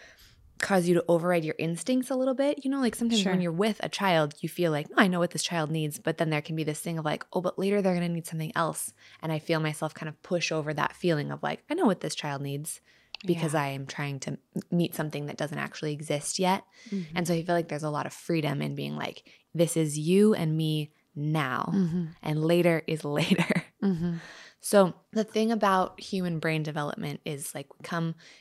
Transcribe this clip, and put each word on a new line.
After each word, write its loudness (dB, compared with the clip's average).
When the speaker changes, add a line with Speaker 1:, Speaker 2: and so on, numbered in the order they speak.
Speaker 1:
cause 2
you 8
to 2
override 4
your -2
instincts 0
a -2
little 2
bit. 0
You 0
know, 0
like, 2
sometimes 2
Speaker 2:
Sure. 2
Speaker 1:
when 4
you're 0
with 0
a -2
child, 2
you -2
feel 0
like, -2
"No, -6
I 8
know 2
what 2
this -4
child -2
needs." -2
But -2
then 2
there 0
can -6
be 0
this -4
thing -4
of, -4
like, -2
"Oh, 0
but -4
later 2
they're 2
gonna 0
need -4
something -6
else." -2
And -4
I 0
feel 0
myself -2
kind -10
of -16
push -2
over -2
that -2
feeling 0
of, -8
like, -4
"I -4
know 2
what 4
this -4
child -6
needs," -8
because 0
Speaker 2:
Yeah. 2
Speaker 1:
I -2
am -6
trying -6
to -6
m-, -8
meet 2
something -4
that -10
doesn't -6
actually -6
exist -4
yet. 2
Speaker 2:
Mm-hmm. -6
Speaker 1:
And 0
so 2
I -2
feel 2
like 0
there's -6
a -2
lot -4
of -8
freedom -2
in -2
being -6
like, -8
"This 2
is 0
you 6
and 0
me 0
now, 0
Speaker 2:
Mm-hmm. 2
Speaker 1:
and 0
later 4
is -2
<laughs> -2
later." 2
Speaker 2:
Mm-hmm. 0
Speaker 1:
So 6
the 2
thing 0
about 2
human -2
brain 0
development -6
is, -8
like, -12
we -20
come -4